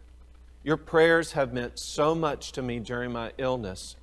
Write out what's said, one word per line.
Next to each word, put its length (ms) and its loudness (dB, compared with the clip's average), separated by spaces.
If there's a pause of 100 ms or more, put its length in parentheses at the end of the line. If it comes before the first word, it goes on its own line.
(600)
your 140 2
prayers 560 4
have 220 0
meant 260 -6
so 340 2
much 380 -4
to 100 -6
me 180 -4
during 340 -6
my 240 -6
illness. 640 -4